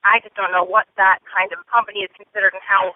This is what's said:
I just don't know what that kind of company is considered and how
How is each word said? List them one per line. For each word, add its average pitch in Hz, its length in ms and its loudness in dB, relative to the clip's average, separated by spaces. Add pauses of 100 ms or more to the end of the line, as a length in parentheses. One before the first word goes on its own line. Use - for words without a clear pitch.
I 220 160 2
just - 160 -16
don't 185 160 -4
know 180 80 2
what 202 240 0 (160)
that 190 240 2
kind 190 240 -4
of - 160 -14
company 208 400 -2
is - 80 -18
considered 196 400 -2
and 190 80 -14
how 190 340 0